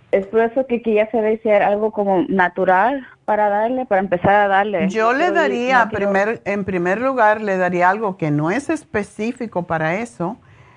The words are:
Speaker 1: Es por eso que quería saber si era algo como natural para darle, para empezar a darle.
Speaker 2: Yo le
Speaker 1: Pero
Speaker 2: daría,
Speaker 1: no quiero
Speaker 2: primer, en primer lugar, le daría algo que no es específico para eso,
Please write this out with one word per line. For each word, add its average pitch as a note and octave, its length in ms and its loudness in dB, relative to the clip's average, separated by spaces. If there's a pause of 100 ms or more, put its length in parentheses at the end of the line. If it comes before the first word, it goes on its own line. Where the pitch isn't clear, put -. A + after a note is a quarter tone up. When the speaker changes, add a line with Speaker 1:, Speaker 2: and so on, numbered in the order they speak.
(120)
Speaker 1:
Es G3 160 0
por A3 140 0
eso A#3 260 0
que A#3 120 -2
quería G#3+ 300 0
saber G#3+ 320 0
si A3+ 60 -2
era G3+ 180 4
algo G#3 240 0
como G3 380 0
natural F#3+ 760 2 (200)
para G#3 240 0
darle, A#3 360 -2
para G3 160 0
empezar F#3+ 340 0
a G#3 140 4
darle. G3 400 0
Speaker 2:
Yo A3 240 0
le D4 120 0
Speaker 1:
Pero F4+ 100 0
Speaker 2:
daría, B3+ 520 2
Speaker 1:
no A3 40 -10
quiero G3+ 220 -4
Speaker 2:
primer, G3+ 320 0
en G3+ 200 -4
primer F#3 360 -2
lugar, A#3 400 2
le G3 160 -2
daría F3+ 340 2
algo G3+ 260 -2
que D#3 140 -2
no D3+ 220 0
es C4+ 180 -4
específico G#3+ 920 -6
para D#3+ 320 -2
eso, G#3+ 400 -6 (400)